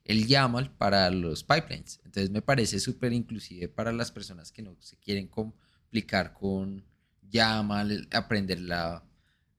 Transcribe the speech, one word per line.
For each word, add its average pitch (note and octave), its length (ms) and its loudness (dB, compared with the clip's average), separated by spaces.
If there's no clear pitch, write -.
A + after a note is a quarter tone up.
el A2 240 2
yaml C3 500 4
para G2 320 4
los E2+ 340 -2
pipelines. - 600 -2
Entonces G2 240 -2
me G#2+ 140 -2
parece A2+ 360 2
súper B2 340 -2
inclusive G#2 540 -6
para A2 240 -4
las A#2 200 -4
personas F2+ 400 -14
que - 100 -18
no F#2+ 180 -16
se - 180 -20
quieren G2+ 300 -2
complicar - 1080 -4
con G2 520 -4
yaml, G#2 920 0
aprender G2+ 480 0
la, E2+ 440 -4